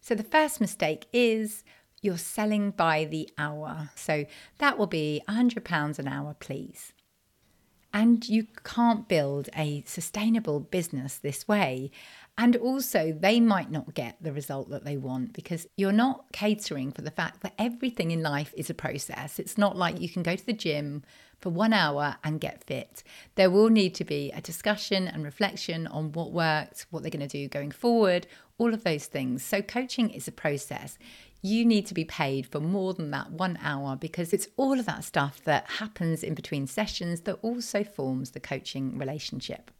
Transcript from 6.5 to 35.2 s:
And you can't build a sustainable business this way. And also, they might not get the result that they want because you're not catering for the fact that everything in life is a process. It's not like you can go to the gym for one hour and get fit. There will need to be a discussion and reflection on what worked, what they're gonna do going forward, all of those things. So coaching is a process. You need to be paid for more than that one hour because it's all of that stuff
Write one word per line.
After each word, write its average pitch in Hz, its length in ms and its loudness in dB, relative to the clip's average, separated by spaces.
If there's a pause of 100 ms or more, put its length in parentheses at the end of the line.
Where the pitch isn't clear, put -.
And 226 340 6
you 220 200 2 (180)
can't 233 420 2
build 143 480 2
a 147 320 -2
sustainable 214 760 0
business 139 580 -4
this - 280 -6
way. 139 440 2 (480)
And 240 180 6
also, 233 560 0
they 190 260 4
might 208 320 4
not 160 220 -6
get 120 260 -6
the 160 140 -6
result 139 380 -6
that 139 140 -8
they 143 120 -4
want 127 380 -4
because 165 320 -8 (100)
you're 196 160 2
not 247 400 4
catering 202 580 -2
for 147 120 -12
the 151 80 -8
fact - 320 -6
that - 160 -8
everything 233 540 -2
in 165 100 0
life 147 340 -2
is 151 140 -6
a 160 40 -4
process. - 640 -8
It's - 200 -6
not 202 180 4
like 175 240 0
you 175 80 -4
can 180 140 -4
go 170 140 0
to - 100 -8
the 233 80 0
gym 147 480 -4 (360)
for 185 120 -4
one 214 240 4
hour 147 500 2
and 156 160 -2
get - 240 -8
fit. - 380 -10 (320)
There 190 160 8
will 208 180 8
need 202 280 6
to 170 80 -2
be 143 260 -2
a - 100 -10
discussion 190 680 -2
and 156 160 -6
reflection 165 680 -4
on 156 240 -4
what 165 200 -6
worked, 160 560 0
what 156 140 -8
they're 160 80 -6
gonna 143 160 -4
do 143 220 -6
going 147 240 -6
forward, 208 540 4 (300)
all 233 160 2
of 226 120 -4
those 156 200 0
things. 131 400 -4
So 202 160 0
coaching 247 480 0
is - 200 -8
a - 40 -12
process. - 640 -4 (460)
You 220 220 2
need 220 220 6
to - 80 -10
be 165 100 0
paid 135 420 -2
for 147 140 -4
more 185 320 0
than 170 200 -6
that 139 200 -6
one 170 300 -2
hour 139 340 -4
because 165 380 -2
it's 190 140 -2 (100)
all 269 200 4
of 240 60 -2
that - 200 -6
stuff 143 400 0